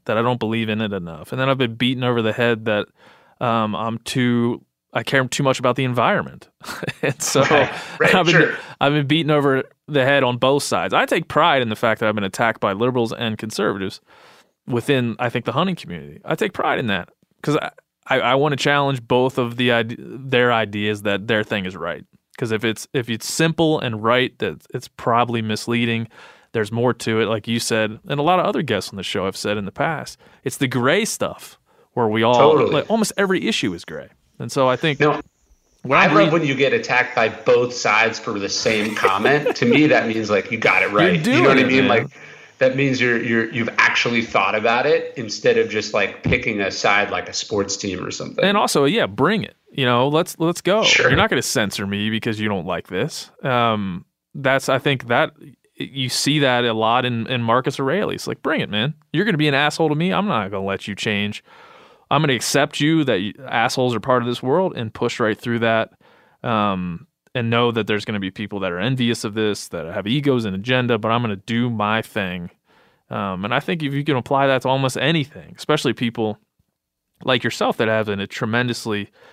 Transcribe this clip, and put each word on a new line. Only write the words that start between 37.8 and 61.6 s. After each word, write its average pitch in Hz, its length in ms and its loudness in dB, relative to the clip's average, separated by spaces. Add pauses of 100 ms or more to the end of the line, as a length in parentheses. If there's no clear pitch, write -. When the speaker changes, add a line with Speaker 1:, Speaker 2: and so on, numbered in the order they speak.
Speaker 2:
for 104 200 -6
the 98 80 -4
same 107 480 -2
comment. 123 640 2
To 131 80 2
me, 139 220 6
that 117 200 4
means, 110 220 -4
like, 98 200 0
you 113 80 -4
got 95 240 2
it 98 100 0
Speaker 1:
You're 104 80 4
Speaker 2:
right. 95 120 6
You 90 60 2
know 151 60 0
Speaker 1:
doing 226 220 4
Speaker 2:
what 135 120 6
I 131 40 4
Speaker 1:
it, 123 60 4
Speaker 2:
mean? 131 200 4
Speaker 1:
man. - 20 2
Speaker 2:
Like, 117 180 2 (520)
that 131 180 4
means 135 240 0
you're, 120 200 2
you're, 113 300 0
you've 117 260 -2
actually 120 440 2
thought 101 340 0
about 117 300 0
it 165 320 0
instead 117 400 0
of 110 120 2
just, 104 240 -4
like, 98 300 -2
picking 120 380 -2
a 95 100 -2
side 101 400 0
like 90 160 -6
a 92 60 -14
sports - 420 -4
team 92 300 -6
or 101 60 -6
something. - 340 -4
Speaker 1:
And 202 120 2
also, 160 280 2
yeah, 165 220 0
bring 139 360 0
it. - 120 -12 (200)
You 131 100 0
know, 123 220 4
let's, 156 320 0
let's 170 220 0
go. 208 220 2
Speaker 2:
Sure. 175 260 2
Speaker 1:
You're 147 80 4
not 208 120 2
gonna 139 120 0
censor 107 440 -2
me 101 240 -2
because 110 300 -2
you 107 80 -2
don't 98 180 -2
like 87 220 -6
this. 107 420 -4 (140)
Um, 110 640 0 (280)
that's, 135 360 0
I 135 100 2
think 131 280 -2
that 131 320 0
y-, - 140 -20 (220)
you 131 320 -6
see 151 320 0
that 123 240 4
a 117 100 0
lot 113 320 2
in, 117 220 -2
in 123 160 -2
Marcus 127 340 0
Aurelius. 143 480 -2
Like, - 160 -8
bring 277 200 -2
it, - 80 -4
man. 156 240 -2 (180)
You're 175 140 0
gonna 190 120 0
be 151 120 2
an 143 40 0
asshole 147 360 0
to 147 60 0
me. 180 180 0
I'm 190 140 0
not 107 220 -2
gonna 98 160 -6
let 98 220 -6
you 101 80 -8
change. 104 480 -4 (640)